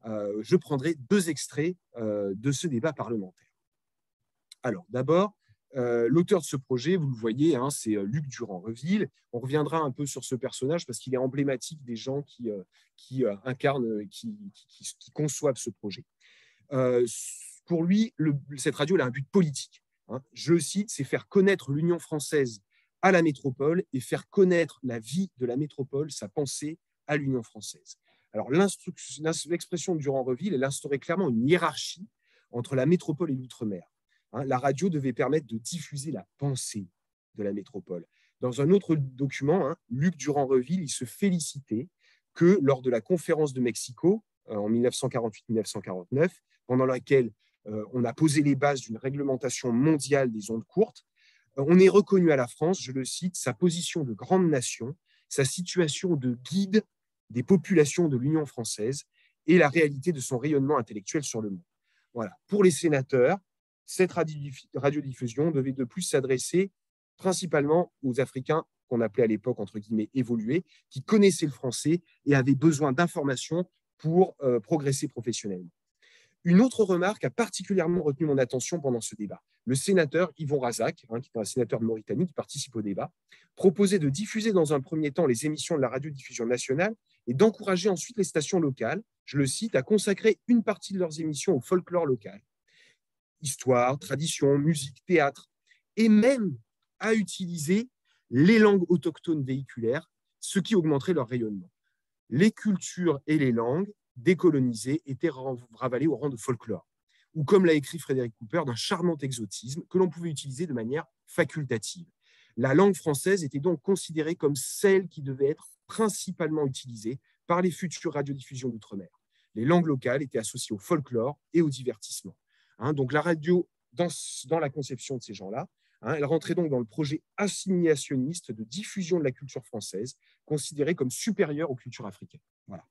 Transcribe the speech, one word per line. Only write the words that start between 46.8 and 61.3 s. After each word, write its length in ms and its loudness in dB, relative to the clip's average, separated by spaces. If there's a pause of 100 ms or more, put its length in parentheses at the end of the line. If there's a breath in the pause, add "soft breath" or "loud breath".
laquelle, 480 2 (360)
euh, 160 -6 (100)
on 100 0
a 80 -2
posé 300 2
les 140 4
bases 240 0
d'une 180 -10
réglementation 720 -2
mondiale 580 2
des 200 -8
ondes 140 -4
courtes, 420 -2 (500 soft breath)
euh, 100 0
on 120 8
ait 100 10
reconnu 440 6
à 40 6
la 120 0
France, 340 -2
je 100 -10
le 140 -2
cite, « 300 -6
sa 180 -2
position 500 0
de 80 -4
grande 380 2
nation, 440 -2 (340)
sa 180 0
situation 720 -2
de 180 -2 (100)
guide 400 0 (460)
des 120 -4
populations 640 4
de 100 0
l'Union 300 0
française 580 -6 (420)
et 120 6
la 100 6
réalité 440 0
de 80 -4
son 180 -4
rayonnement 400 2
intellectuel 460 -6
sur 160 -6